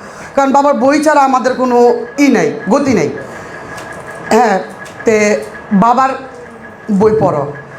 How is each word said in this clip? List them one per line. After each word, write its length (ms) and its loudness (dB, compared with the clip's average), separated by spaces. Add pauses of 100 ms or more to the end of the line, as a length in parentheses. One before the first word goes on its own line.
(360)
কারণ 160 2
বাবার 220 4
বই 300 2
ছাড়া 200 4
আমাদের 300 2
কোনো 520 2 (120)
ই 100 4
নাই, 320 2 (100)
গতি 240 2
নাই। 160 0 (1200)
হ্যাঁ, 300 2 (460)
তে 380 2 (300)
বাবার 360 4 (840)
বই 280 4
পড়ো। 340 -2 (260)